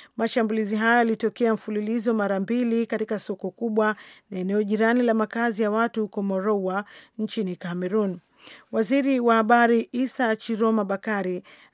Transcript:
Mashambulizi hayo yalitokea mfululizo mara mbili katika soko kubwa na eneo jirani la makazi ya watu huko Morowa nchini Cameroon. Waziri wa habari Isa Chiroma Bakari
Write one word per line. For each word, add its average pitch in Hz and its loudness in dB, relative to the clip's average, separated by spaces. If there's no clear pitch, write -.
Mashambulizi 220 0
hayo 226 4
yalitokea 226 0
mfululizo 214 -2
mara 196 0
mbili 226 0
katika 220 -4
soko 190 -8
kubwa 214 0
na 190 -6
eneo 196 0
jirani 220 2
la 233 2
makazi 226 -2
ya 208 0
watu 226 0
huko 208 -6
Morowa 196 -2
nchini 214 -4
Cameroon. 180 -2
Waziri 254 2
wa 233 4
habari 233 4
Isa 240 -2
Chiroma 220 0
Bakari 190 -4